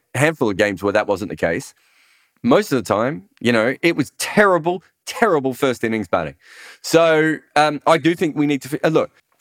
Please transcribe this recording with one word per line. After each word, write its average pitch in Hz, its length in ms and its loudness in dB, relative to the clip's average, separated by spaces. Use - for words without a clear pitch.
handful 147 340 0
of 101 80 -2
games 98 260 0
where 98 120 0
that 107 120 2
wasn't 98 220 -4
the 80 80 -10
case. 85 380 -4
Most 160 300 2
of 127 100 0
the - 60 -12
time, 131 400 -2
you 120 140 0
know, 117 300 0
it 170 140 0
was - 200 -4
terrible, 185 680 0
terrible 151 480 0
first 123 320 -2
innings 110 240 -4
batting. 80 280 -4
So, 160 560 2
um, 147 320 0
I 160 120 4
do 156 160 0
think 160 200 -4
we 147 120 0
need 143 160 -2
to 131 80 -16
fi-, 151 120 -6
uh, - 60 0
look, 160 220 0